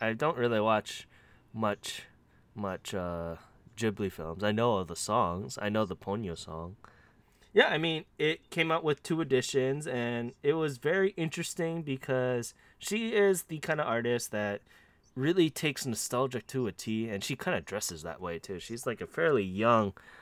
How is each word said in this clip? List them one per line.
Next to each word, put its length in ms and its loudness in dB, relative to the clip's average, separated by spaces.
I, 80 0
I 40 2
don't 240 0
really 240 2
watch 480 0
much, 480 -2
much, 380 -6
uh, 440 -4
Ghibli 340 0
films. 320 -6
I 80 4
know 240 4
of 120 0
the 80 -10
songs. 640 -2
I 100 0
know 160 2
the 100 -6
Ponyo 400 -4
song. 400 -10
Yeah, 140 8
I 100 0
mean, 260 0
it 320 -2
came 200 0
out 140 2
with 180 2
two 180 0
editions, 680 2
and 460 -2
it 120 4
was 240 0
very 380 2
interesting 680 -2
because 680 0
she 360 -2
is 300 4
the 160 -6
kind 200 0
of 60 0
artist 460 0
that 280 -2
really 360 4
takes 360 -4
nostalgia 560 -2
to 240 -2
a 60 -2
T, 360 -2
and 140 -4
she 140 -4
kinda 240 -2
dresses 420 -6
that 180 -10
way, 180 -4
too. 200 -8
She's, 280 -10
like, 140 -4
a 60 -8
fairly 380 2
young, 480 4